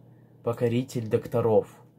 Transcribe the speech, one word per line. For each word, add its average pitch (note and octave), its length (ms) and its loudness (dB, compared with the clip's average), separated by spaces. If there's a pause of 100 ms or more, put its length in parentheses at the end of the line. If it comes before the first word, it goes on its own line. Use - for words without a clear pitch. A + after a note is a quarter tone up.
(440)
покоритель A#2 640 -2
докторов. A2+ 640 0 (240)